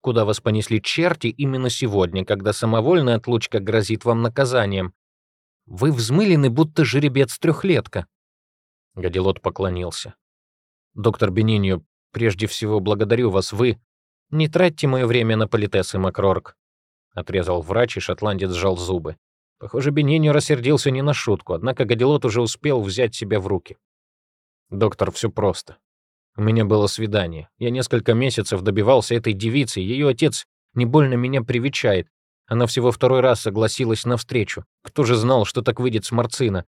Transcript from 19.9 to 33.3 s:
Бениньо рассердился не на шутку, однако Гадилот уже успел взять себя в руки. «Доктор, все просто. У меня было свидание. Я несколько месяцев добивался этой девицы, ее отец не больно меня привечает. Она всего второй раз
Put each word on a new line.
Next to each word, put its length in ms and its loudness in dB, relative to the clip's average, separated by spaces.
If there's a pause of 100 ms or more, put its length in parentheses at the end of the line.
Бениньо 420 2
рассердился 580 2
не 120 -2
на 100 0
шутку, 400 -2
однако 320 -2
Гадилот 400 2
уже 160 0
успел 400 -2
взять 340 -2
себя 260 -2
в 60 -8
руки. 300 -4 (920)
«Доктор, 400 0
все 200 -4
просто. 480 -4 (580)
У 60 -4
меня 220 4
было 220 4
свидание. 640 -4 (100)
Я 120 -4
несколько 440 0
месяцев 480 -2
добивался 520 2
этой 180 0
девицы, 480 -2
ее 280 -2
отец 380 0 (280)
не 100 2
больно 300 4
меня 280 0
привечает. 680 0 (380)
Она 200 2
всего 260 0
второй 280 2
раз 200 4